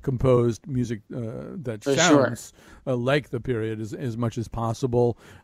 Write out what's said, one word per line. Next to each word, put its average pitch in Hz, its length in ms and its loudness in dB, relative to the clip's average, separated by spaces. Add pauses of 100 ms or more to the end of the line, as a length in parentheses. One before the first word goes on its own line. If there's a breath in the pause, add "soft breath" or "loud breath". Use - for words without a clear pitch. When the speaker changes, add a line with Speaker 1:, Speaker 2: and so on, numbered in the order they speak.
Speaker 1:
composed 123 640 2
music, 117 360 -4 (120)
uh, 123 480 -8
that 113 220 -8
Speaker 2:
For 139 100 2
sure. 151 300 6
Speaker 1:
sounds, 117 260 -6 (340 soft breath)
uh, 127 120 0
like 135 320 0
the 120 100 -6
period 110 400 -4
as, 110 140 -8
as 123 240 -6
much 117 200 -2
as 113 120 -4
possible. 120 680 0 (260 soft breath)